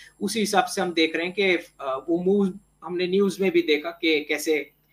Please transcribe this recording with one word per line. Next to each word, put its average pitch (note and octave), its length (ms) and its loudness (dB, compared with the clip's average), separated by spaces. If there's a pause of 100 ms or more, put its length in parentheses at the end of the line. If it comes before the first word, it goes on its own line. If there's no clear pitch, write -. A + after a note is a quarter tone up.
(220)
उसी G#3 180 -2
हिसाब F#3 260 2
से - 160 -4
हम F3 120 -2
देख D#3+ 220 2
रहे E3 100 -4
हैं F3+ 100 -8
कि, G3+ 80 0 (380)
अ, C3+ 280 -6
वो F3 140 0
मूव F#3+ 360 2 (240)
हमने F3+ 240 -4
न्यूज़ F#3+ 340 0
में F#3+ 100 0
भी E3+ 100 4
देखा D#3 280 0
कि D#3+ 340 0
कैसे D3+ 480 -2 (220)